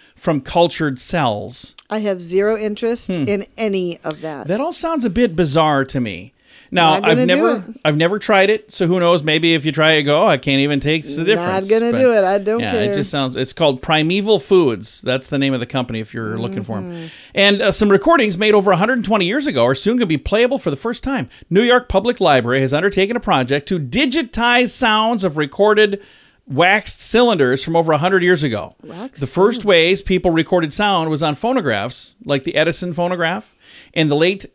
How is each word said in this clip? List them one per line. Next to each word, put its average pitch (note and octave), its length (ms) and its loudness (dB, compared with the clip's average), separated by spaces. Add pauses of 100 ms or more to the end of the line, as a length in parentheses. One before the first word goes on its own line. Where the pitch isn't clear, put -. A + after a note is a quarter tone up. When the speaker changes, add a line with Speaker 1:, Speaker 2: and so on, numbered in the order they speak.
(160)
Speaker 1:
from D3+ 260 -2
cultured E3+ 580 0
cells. A#2 760 -4 (140)
Speaker 2:
I G#3+ 100 -4
have G3+ 220 -4
zero F#3+ 360 0
interest G#3+ 580 -4
Speaker 1:
Hmm. D3+ 120 -2
Speaker 2:
in G3+ 180 -2 (120)
any F#3+ 460 -4
of D#3 180 -8
that. D3 260 -10
Speaker 1:
That G3 140 -2
all E4 120 -6
sounds D4+ 320 -4
a A3 40 -2
bit G3+ 260 0
bizarre D#3 500 0
to C3+ 140 -6
me. G#2 340 -8 (380)
Now, E3 280 4
Speaker 2:
Not - 20 -4
gonna - 120 2
Speaker 1:
I've - 40 4
Speaker 2:
do B3+ 80 2 (100)
Speaker 1:
never, A#3+ 200 2
Speaker 2:
it. F#3+ 80 -8 (200)
Speaker 1:
I've D3+ 140 0
never F3+ 220 0
tried G3+ 320 2
it, G#3+ 200 -4
so - 140 -2
who F3+ 140 2
knows? F3 240 2
Maybe D#3+ 320 2
if D3 100 -4
you D#3 60 0
try D#3 220 2
it, D3+ 100 2
go, D3 180 2
"Oh, A3 60 4
I D#3 100 4
can't C3+ 240 0
even C#3+ 180 0
taste D3+ 360 -4
the D#3+ 80 -6
Speaker 2:
Not - 20 -4
Speaker 1:
difference." F#3+ 420 0
Speaker 2:
gonna A3+ 240 2
Speaker 1:
But, A#3 60 0
Speaker 2:
do B3+ 160 4
it. G#3 100 4
I F#3+ 140 2
don't G#3+ 220 -2
Speaker 1:
yeah, A#3 140 -2
it G#3+ 140 0
Speaker 2:
care. G3+ 60 -2
Speaker 1:
just - 160 -4
sounds, C3+ 260 -4
it's B2+ 180 -4
called C#3+ 280 0
Primeval F3+ 560 2
Foods. C#3 640 0
That's B2+ 280 -4
the C#3 100 -2
name C#3 160 0
of A#2 60 -4
the B2 40 -4
company B2 340 -6
if A2 140 -12
you're A2+ 240 -6
looking G#2+ 260 -6
for A2 140 -8
'em. F3 140 -8
Speaker 2:
Mm-hmm. E3 140 -12 (280)
Speaker 1:
And, G3+ 300 2
uh, G3+ 80 2
some G#3 180 2
recordings G#3+ 480 2
made G#3+ 160 2
over G3+ 180 4
a F3 60 4
hundred A3+ 260 0
twenty G3+ 220 0
years C4+ 220 -2
ago A#2+ 180 2
are C3 80 2
soon G#3+ 240 0
gonna A#3+ 80 0
be D#3+ 120 0
playable A#3+ 420 0
for - 100 -4
the C#3 60 -2
first - 280 -8
time. B3+ 240 -4 (220)
New F#3+ 140 4
York B3 260 2
Public A3 300 0
Library C3+ 420 4
has C3 100 0
undertaken G3 440 0
a A#3 60 -2
project C#3 480 0
to F3+ 100 -2
digitize A#3+ 880 0
sounds A3 540 0
of D#3 140 -2
recorded G3+ 600 2 (460)
waxed F3+ 540 0
cylinders F3 640 2
from E3 120 -4
over E3 180 2
a D3 40 2
hundred F#3 240 2
years F3 220 2
ago. G#2+ 400 -4
Speaker 2:
Wax G3+ 360 -16
Speaker 1:
The C#3 80 -4
first A3 340 2
Speaker 2:
cylinders. - 40 -10
Speaker 1:
ways F3+ 380 4
people F3+ 260 0
recorded E3 440 0
sound F#3+ 360 0
was D#3 140 -2
on D3+ 100 0
phonographs, C3 800 -4 (100)
like C#3 200 -2
the - 120 -8
Edison E3 380 -2
phonograph. F3 600 -4 (380)
In D#3+ 140 0
the C#3+ 80 2
late F#3 400 0